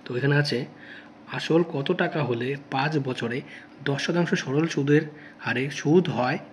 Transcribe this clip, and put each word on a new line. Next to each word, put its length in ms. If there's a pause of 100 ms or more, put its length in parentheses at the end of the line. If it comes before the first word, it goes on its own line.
তো 40 (100)
এখানে 240
আছে, 160 (760)
আসল 240 (140)
কত 140 (140)
টাকা 260
হলে 200 (260)
পাঁচ 180 (160)
বছরে 300 (500)
দশ 180
শতাংশ 240 (120)
সরল 320
সুদের 280 (420)
হারে 200 (160)
সুদ 240 (120)
হয় 220 (140)